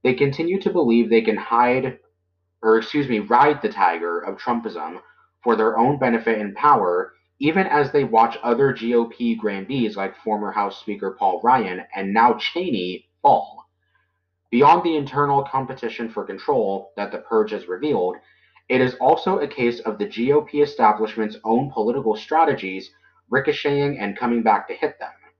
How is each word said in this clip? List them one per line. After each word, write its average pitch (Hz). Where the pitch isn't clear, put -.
They 127
continue 165
to 202
believe 120
they 113
can 110
hide, 123
or 110
excuse 139
me, 113
ride 127
the -
tiger 85
of 95
Trumpism 92
for 117
their 110
own 135
benefit 113
and 101
power, 95
even 160
as 143
they 143
watch 113
other 123
G 117
O 117
P 117
grandees 107
like 98
former 104
House 101
Speaker 101
Paul -
Ryan 104
and 95
now 113
Cheney 113
fall. -
Beyond 151
the 165
internal 139
competition 120
for 104
control 98
that 101
the -
purge 107
has 98
revealed, 107
it 127
is 127
also 160
a 147
case 120
of 104
the 101
G 120
O 147
P 147
establishment's 110
own 120
political 113
strategies 113
ricocheting 143
and -
coming 120
back 107
to -
hit -
them. -